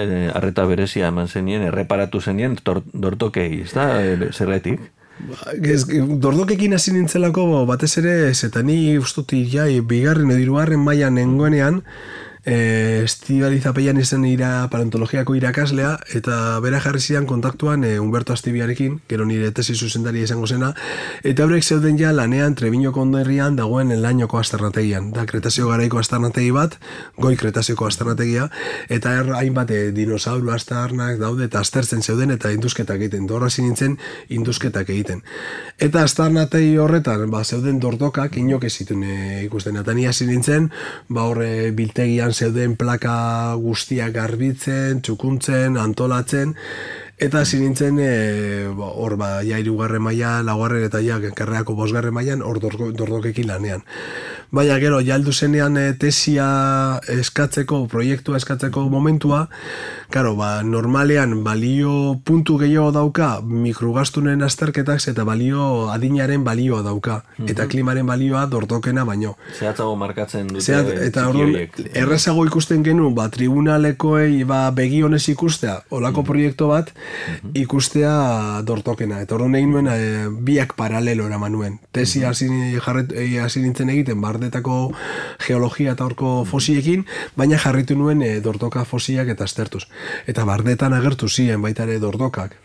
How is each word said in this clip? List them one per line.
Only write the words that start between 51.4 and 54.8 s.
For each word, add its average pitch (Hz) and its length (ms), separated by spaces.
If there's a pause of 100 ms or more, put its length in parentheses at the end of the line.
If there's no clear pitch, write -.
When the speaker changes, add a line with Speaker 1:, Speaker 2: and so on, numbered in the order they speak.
Speaker 2:
bosgarren 113 400
mailan, 131 280
hor 113 180
dorko-, 110 320
dortokekin 113 560
lanean. 95 340 (680)
Baina 139 300